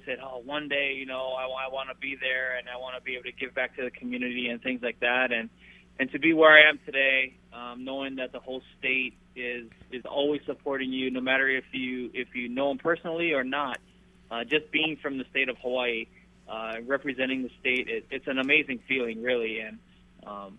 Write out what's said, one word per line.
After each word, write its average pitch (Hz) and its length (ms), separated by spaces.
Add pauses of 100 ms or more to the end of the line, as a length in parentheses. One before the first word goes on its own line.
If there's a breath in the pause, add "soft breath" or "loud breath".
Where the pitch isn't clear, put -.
said, 127 180
"Oh, 127 220
one 147 240
day, 139 260
you 135 120
know, 131 260
I, 131 120 (220)
I 131 60
wanna 135 260
be 135 220
there, 131 380
and 123 100
I 123 80
wanna 127 240
be 127 140
able 123 100
to 123 80
give 127 220
back 127 220
to 131 80
the 120 60
community," 123 580
and 117 140
things 127 200
like 117 180
that. 123 320
And, 113 160 (500 loud breath)
and 131 140
to 147 60
be 160 140
where 156 180
I 151 180
am 147 160
today, 135 500 (180)
um, 120 320
knowing 135 320
that 127 160
the 123 80
whole 131 220 (160)
state 131 360 (220)
is, 120 300 (240)
is 123 140
always 147 400
supporting 131 480
you, 131 180
no 127 100
matter 131 280
if 131 240
you, 127 400
if 127 220
you 123 140
know 135 220
'em 131 80
personally 165 540
or 131 120
not, 135 340 (520)
uh, 117 140
just 151 260
being 156 260
from 139 220
the 123 120
state 135 180
of 120 100
Hawaii, 123 480 (420 soft breath)
uh, 113 280 (100)
representing 131 560
the 123 80 (100)
state, 127 280
it, 113 220
it's 131 160
an 131 120
amazing 135 500
feeling, 117 340
really. 117 380
And, 110 180 (480 soft breath)
um, 101 320